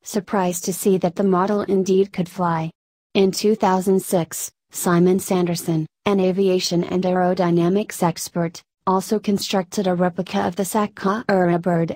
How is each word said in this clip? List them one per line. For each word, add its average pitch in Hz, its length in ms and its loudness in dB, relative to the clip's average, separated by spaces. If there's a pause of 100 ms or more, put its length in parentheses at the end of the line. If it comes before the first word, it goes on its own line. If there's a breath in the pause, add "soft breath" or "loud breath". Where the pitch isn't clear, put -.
surprised 190 640 -4
to 190 80 -4
see 190 260 2
that 175 160 -2
the 202 80 -2
model 196 380 2
indeed 190 520 0
could 175 160 -4
fly. 165 440 -2 (420)
In 190 160 4
two 208 240 0
thousand 190 480 2
six, - 480 -4 (220)
Simon 180 480 2
Sanderson, 170 640 -2 (200)
an 202 120 2
aviation 185 640 0
and 185 220 -2
aerodynamics 180 960 0
expert, 170 580 -4 (260)
also 190 320 0
constructed 196 680 -2
a 180 80 2
replica 180 460 -2
of 196 160 -2
the 202 60 -2
Saqqara 196 960 0
bird 170 360 0